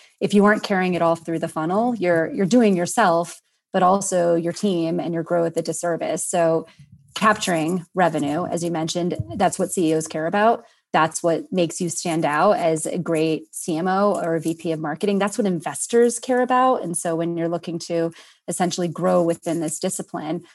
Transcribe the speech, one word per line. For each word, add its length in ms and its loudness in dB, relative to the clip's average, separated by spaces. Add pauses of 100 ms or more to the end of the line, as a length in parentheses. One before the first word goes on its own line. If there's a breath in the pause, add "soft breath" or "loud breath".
(220 loud breath)
if 120 -2
you 120 6
aren't 180 4
carrying 300 0
it 80 0
all 160 4
through 220 -4
the 100 -4
funnel, 460 0
you're, 360 2
you're 140 -2
doing 320 6
yourself, 640 2 (320)
but 100 2
also 520 4
your 180 -2
team 460 0
and 140 -4
your 100 -2
growth 340 0
a 40 -2
disservice. 640 -4
So 420 0 (480 loud breath)
capturing 680 0 (100)
revenue, 500 0
as 180 -4
you 80 -2
mentioned, 460 -2 (180)
that's 240 0
what 120 -2
C 200 0
E 40 2
Os 120 -2
care 200 -4
about. 360 2 (300 soft breath)
That's 300 2
what 280 -2
makes 300 -2
you 80 -2
stand 340 -4
out 300 4
as 320 0
a 140 -6
great 540 -2
C 220 -6
M 140 -2
O 240 2 (100)
or 120 -2
a 40 0
V 140 -2
P 180 -6
of 80 -4
marketing. 400 -2
That's 180 -2
what 100 0
investors 720 0
care 220 0
about. 420 2
And 120 -6
so 200 -4
when 200 -2
you're 140 -2
looking 300 -6
to 340 -2 (340 loud breath)
essentially 400 -2
grow 360 2
within 360 -2
this 200 -4
discipline, 640 -6 (120)